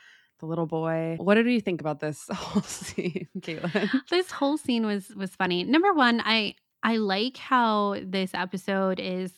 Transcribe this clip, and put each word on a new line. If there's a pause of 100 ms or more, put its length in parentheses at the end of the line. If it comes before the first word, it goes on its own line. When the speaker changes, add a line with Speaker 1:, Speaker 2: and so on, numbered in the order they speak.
(400)
Speaker 1:
the
little
boy.
What
did
you
think
about
this
<laughs>
whole
scene, (120)
Caitlin? (200)
Speaker 2:
This
whole
scene
was,
was
funny.
Number
one,
I, (300)
I
like
how
this
episode
is